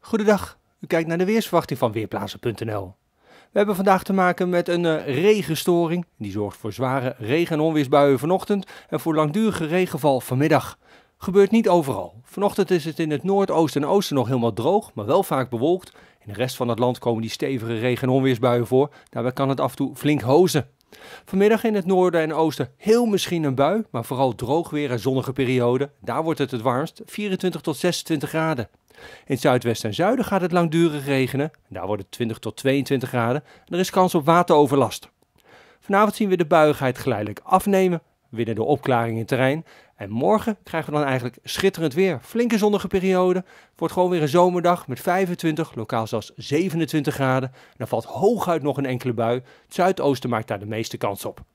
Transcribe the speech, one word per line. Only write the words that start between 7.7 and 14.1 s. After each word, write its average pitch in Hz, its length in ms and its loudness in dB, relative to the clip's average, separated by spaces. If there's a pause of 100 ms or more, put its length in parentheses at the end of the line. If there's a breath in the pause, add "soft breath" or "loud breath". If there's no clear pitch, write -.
vanochtend 185 480 -2 (220 loud breath)
en 160 120 -6
voor 160 140 -2
langdurige 160 520 0
regenval 151 540 0
vanmiddag. 139 580 0 (400 soft breath)
Gebeurt 196 320 4
niet 220 180 4
overal. 135 540 0
Vanochtend 196 480 -2
is 175 140 2
het 160 140 -8
in 160 120 -2
het 147 120 -4
noordoosten 170 600 0
en 147 60 -4
oosten 190 280 0